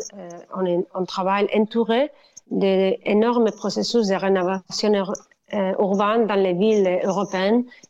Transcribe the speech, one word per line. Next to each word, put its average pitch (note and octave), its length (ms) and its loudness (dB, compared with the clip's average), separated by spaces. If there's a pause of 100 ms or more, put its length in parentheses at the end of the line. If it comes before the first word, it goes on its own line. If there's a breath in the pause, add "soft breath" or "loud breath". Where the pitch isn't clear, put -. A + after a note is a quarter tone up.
(140)
euh, F#3 160 -18 (260)
on F#3+ 100 -2
est, F3 280 0
on F#3+ 120 -6
travaille G3 480 -2
entouré A3+ 580 0 (400 loud breath)
d'énormes G3+ 1000 2
processus G#3+ 560 -2
de F#3+ 80 0
rénovation F#3+ 800 0
ur-, G3 180 0 (440)
euh, F#3+ 240 -2
urbaine G#3 480 2
dans G#3 80 -2
les F#3+ 180 2
villes F#3+ 500 2
européennes G3 640 0 (240 loud breath)